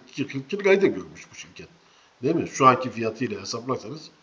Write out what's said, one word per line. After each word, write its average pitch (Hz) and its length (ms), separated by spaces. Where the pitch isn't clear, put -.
iki, 139 180
kırk 135 180
iki 202 140
lirayı 196 220
da 185 60
görmüş - 440
bu - 40
şirket. - 320
Değil 156 120
mi? 104 120
Şu 135 200
anki 127 220
fiyatıyla 110 520
hesaplarsanız 120 680